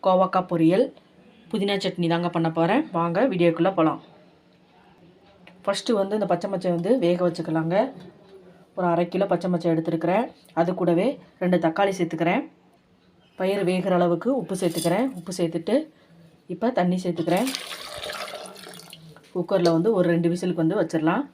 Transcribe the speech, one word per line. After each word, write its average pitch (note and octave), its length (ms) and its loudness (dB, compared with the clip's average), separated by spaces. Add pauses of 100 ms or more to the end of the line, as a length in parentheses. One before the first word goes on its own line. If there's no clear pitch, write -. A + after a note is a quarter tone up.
கோவக்காய் F#3 480 2
பொரியல், F3 360 4 (640)
புதினா G3+ 340 -2
சட்னி F3 240 -2
தாங்க E3+ 200 0
பண்ண E3 220 0
போறேன். E3+ 420 2
வாங்க E3+ 280 0 (120)
வீடியோக்குள்ள E3+ 420 2
போலாம். D#3+ 260 2 (1600)
ஃபர்ஸ்ட் - 260 -2 (100)
வந்து G3 140 -2
இந்த G#3 120 0
பச்சை F3+ 240 -2
மொச்சையை F#3 280 -2
வந்து G#3 200 2
வேக F3+ 300 2
வச்சுக்கலாங்க. E3 480 -2 (1000)
ஒரு F3+ 100 -2
அரை F3 220 2
கிலோ G3 180 0
பச்சை F3+ 240 0
மொச்சை E3+ 240 0
எடுத்துருக்கிறேன். E3+ 500 0 (300)
அது F3 200 0
கூடவே F3+ 340 2 (320)
ரெண்டு F3+ 160 2
தக்காளி F#3 420 2
சேர்த்துக்கிறேன். E3+ 460 0 (920)
பயிறு F#3+ 260 0
வேகிற F#3 300 0
அளவுக்கு F3 420 2
உப்பு G3 180 -4
சேர்த்துக்கிறேன். F3 520 0 (120)
உப்பு F3+ 200 -12
சேர்த்துட்டு E3+ 380 -2 (760)
இப்போ A3+ 260 -2
தண்ணி F3+ 240 2
சேர்த்துக்கிறேன். F3 440 0 (1900)
குக்கரில் F3 420 2
வந்து F3 220 2
ஒரு F3 100 4
ரெண்டு E3+ 240 2
விசிலுக்கு F3 320 -2
வந்து F#3+ 160 2
வச்சிடலாம். E3+ 540 0